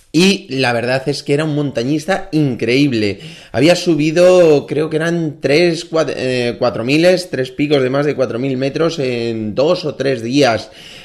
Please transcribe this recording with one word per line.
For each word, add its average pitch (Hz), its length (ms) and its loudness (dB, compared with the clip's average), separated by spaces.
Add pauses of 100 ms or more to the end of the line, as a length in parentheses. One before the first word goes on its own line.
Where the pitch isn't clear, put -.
(100)
Y 190 380 2
la 131 240 -2
verdad 120 340 -2
es 143 160 -4
que 143 120 -2
era 151 100 0
un 151 100 -4
montañista 147 760 -4
increíble. 123 880 0 (320)
Había 160 240 4
subido, 160 880 4
creo 151 220 -4
que 156 80 -4
eran 165 420 -2
tres, 165 500 2
cuat-, 160 280 -2
eh, 123 420 -2
cuatro 117 240 -2
miles, 156 460 2
tres 127 220 -4
picos 143 320 0
de 127 80 0
más 143 160 0
de 143 100 -2
cuatro 113 220 -2
mil 131 180 -2
metros 147 420 -2
en 117 560 -4
dos 156 300 0
o - 120 -6
tres 131 260 -2
días. 120 480 0 (340)